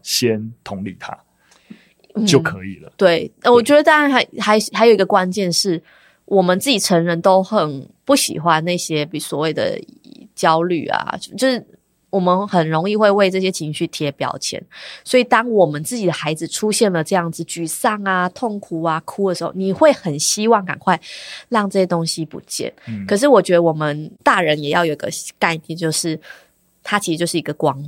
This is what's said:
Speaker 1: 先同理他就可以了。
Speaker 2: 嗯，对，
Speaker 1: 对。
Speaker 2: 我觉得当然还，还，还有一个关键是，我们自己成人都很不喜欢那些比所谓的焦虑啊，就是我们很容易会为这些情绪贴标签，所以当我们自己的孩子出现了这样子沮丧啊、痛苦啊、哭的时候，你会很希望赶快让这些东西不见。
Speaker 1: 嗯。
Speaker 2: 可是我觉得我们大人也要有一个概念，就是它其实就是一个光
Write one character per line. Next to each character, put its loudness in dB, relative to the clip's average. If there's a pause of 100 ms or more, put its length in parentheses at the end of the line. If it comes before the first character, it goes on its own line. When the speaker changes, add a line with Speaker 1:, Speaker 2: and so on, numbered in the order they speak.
Speaker 1:
先 -2 (120)
同 -10
理 -10
他 -14 (1080)
就 6
可 -6
以 -12
了。 -20
Speaker 2:
嗯， -20
对， 2 (100)
Speaker 1:
对。 4
Speaker 2:
我 6
觉 4
得 8
当 4
然 2
还， 2 (140)
还， 2 (140)
还 4
有 8
一 6
个 2
关 2
键 -2
是， -2 (440)
我 4
们 2
自 -2
己 2
成 2
人 -2
都 4
很 -2 (160)
不 4
喜 -2
欢 2
那 -2
些 -4
比 -10
所 -6
谓 -2
的 -4 (540)
焦 2
虑 -2
啊， -4 (200)
就 0
是 -2 (460)
我 -2
们 0
很 2
容 -2
易 0
会 4
为 4
这 -2
些 0
情 -8
绪 -4
贴 -4
标 -6
签， -8 (440)
所 2
以 0
当 2
我 4
们 -2
自 -6
己 -2
的 2
孩 -4
子 -8
出 -4
现 2
了 0
这 -2
样 0
子 -10
沮 -8
丧 -4
啊、 0
痛 -8
苦 -8
啊、 -2
哭 -4
的 0
时 -6
候， -6
你 -4
会 4
很 -4
希 -2
望 4
赶 -6
快 0 (480)
让 0
这 0
些 4
东 -2
西 -6
不 -14
见。 -8 (160)
Speaker 1:
嗯。 -8
Speaker 2:
可 2
是 4
我 8
觉 0
得 6
我 2
们 -4 (140)
大 4
人 0
也 -4
要 2
有 -2
一 -4
个 -8 (300)
概 0 (100)
念， -8
就 -4
是 -4 (640)
它 -2
其 -4
实 -4
就 -2
是 -4
一 -4
个 -8
光 -2